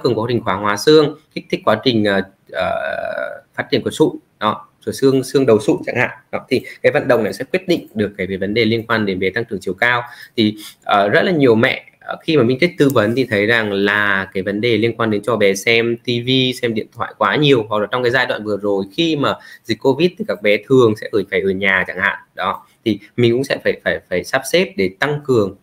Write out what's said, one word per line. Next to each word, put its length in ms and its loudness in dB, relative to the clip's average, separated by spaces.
cường 120 0
quá 140 -4
trình 160 -2
thoái 140 -2
hóa 180 0
xương, 420 4
kích 160 -12
thích 140 -4
quá 200 2
trình, 200 2
ờ, 180 0
ờ, 200 -2
phát 160 -6
triển 120 0
của 80 -4
sụn, 260 0
đó, 280 -2
của 60 -6
xương, 320 2
xương 220 0
đầu 140 6
sụn 160 0
chẳng 100 -6
hạn. 140 0
Đó. 160 -8
Thì 120 0
cái 100 4
vận 160 0
động 160 2
này 80 -2
sẽ 120 -8
quyết 240 -4
định 260 0
được 240 -2
cái, 80 -4
cái 100 -6
vấn 180 -4
đề 100 2
liên 220 0
quan 200 0
đến 120 -2
bé 120 0
tăng 140 -4
trưởng 160 -8
chiều 140 -6
cao. 280 0
Thì, 200 2
ờ, 240 2
rất 140 2
là 100 0
nhiều 220 4
mẹ, 300 0
ờ, 220 -10
khi 140 0
mà 60 4
Minh 180 2
Chiết 180 2
tư 100 6
vấn 260 2
thì 100 0
thấy 220 0
rằng 260 0
là 640 0
cái 80 -4
vấn 180 -4
đề 160 2
liên 200 0
quan 140 0
đến 120 -2
cho 140 -2
bé 180 4
xem 420 0
T 120 -12
V, 40 -2
xem 120 -2
điện 120 -4
thoại 220 -8
quá 180 2
nhiều, 320 4
hoặc 100 -2
là 120 -2
trong 120 -2
cái 100 0
giai 140 0
đoạn 180 -6
vừa 120 -4
rồi 280 -2
khi 200 0
mà 180 0
dịch 160 -4
covid 380 2
thì 100 -6
các 140 -6
bé 140 2
thường 320 4
sẽ 120 -12
ở, 180 0
phải 100 -2
ở 100 -2
nhà 360 0
chẳng 140 -10
hạn. 180 -2
Đó. 320 -6
Thì 140 0
mình 160 4
cũng 120 0
sẽ 200 -4
phải, 200 -2
phải, 160 -2
phải 140 -2
sắp 180 -4
xếp 240 2
để 220 0
tăng 260 -2
cường, 380 0